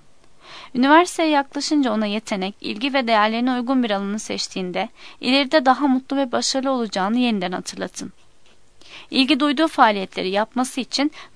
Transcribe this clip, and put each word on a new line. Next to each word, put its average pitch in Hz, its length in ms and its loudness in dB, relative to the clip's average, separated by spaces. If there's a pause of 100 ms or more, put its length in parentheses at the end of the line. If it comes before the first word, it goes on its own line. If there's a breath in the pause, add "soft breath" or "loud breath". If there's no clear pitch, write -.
(760 loud breath)
Üniversiteye 311 540 4
yaklaşınca 285 640 0
ona 214 140 0
yetenek, 202 540 -4
ilgi 226 340 -4
ve 269 120 2
değerlerine 226 460 2
uygun 247 300 0
bir 226 80 0
alanı 202 280 -2
seçtiğinde 190 680 -6 (320 loud breath)
ileride 269 440 2
daha 262 240 4
mutlu 262 280 0
ve 269 160 -2
başarılı 254 380 0
olacağını 220 480 0
yeniden 208 340 0
hatırlatın. - 600 -10 (1000 loud breath)
İlgi 262 300 2
duyduğu 294 280 2
faaliyetleri 196 640 0
yapması 220 500 -2
için 269 320 -2 (240 loud breath)